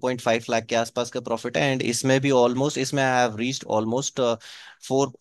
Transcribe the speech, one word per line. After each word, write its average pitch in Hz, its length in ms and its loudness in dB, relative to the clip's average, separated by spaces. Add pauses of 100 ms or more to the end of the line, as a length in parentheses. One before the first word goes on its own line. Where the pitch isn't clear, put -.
point 127 160 -2
five 117 280 0
लाख 113 200 0
के 120 60 0
आसपास 117 360 -2
का 127 160 -8
profit 117 300 -4
है। 147 160 2
And 127 180 -4
इसमें 135 300 2
भी 139 180 2
almost, 123 380 2
इसमें 135 260 -2
I 127 180 4
have 113 200 0
reached 127 220 -4 (140)
almost, 113 420 -2
uh, 120 160 2 (520)
four, 135 180 2 (160)